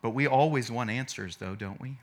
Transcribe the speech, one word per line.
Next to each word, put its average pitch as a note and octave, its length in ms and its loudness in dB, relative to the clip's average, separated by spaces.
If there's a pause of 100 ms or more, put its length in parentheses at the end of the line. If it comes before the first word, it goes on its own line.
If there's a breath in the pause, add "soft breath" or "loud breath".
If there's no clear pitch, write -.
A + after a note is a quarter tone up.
But A2+ 80 0
we C#3 160 2
always C3 440 4
want A#2 200 -2
answers, G#2+ 460 -6
though, F#2+ 180 -6
don't G2+ 260 -8
we? C3 220 -10